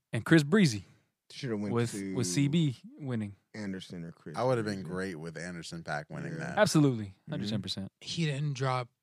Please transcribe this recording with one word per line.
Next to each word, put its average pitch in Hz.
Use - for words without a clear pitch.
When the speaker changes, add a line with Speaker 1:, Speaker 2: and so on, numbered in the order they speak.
Speaker 1:
and 113
Chris 165
Breezy 143
Speaker 2:
Shoulda 117
went 104
Speaker 1:
with, 117
Speaker 2:
to 98
Speaker 1:
with 95
C 143
B 147
winning. 110
Speaker 2:
Anderson 95
or 82
Chris 82
Speaker 3:
I 101
would've 123
been 101
Speaker 2:
Breezy. 82
Speaker 3:
great 92
with 82
Anderson 85
.Paak 76
winning 71
Speaker 2:
Yeah. 82
Speaker 3:
that. 67
Speaker 1:
Absolutely. 143
Speaker 2:
Mm-hmm. -
Speaker 1:
Hundred 101
ten 107
percent. 95
Speaker 4:
He -
didn't 147
drop 127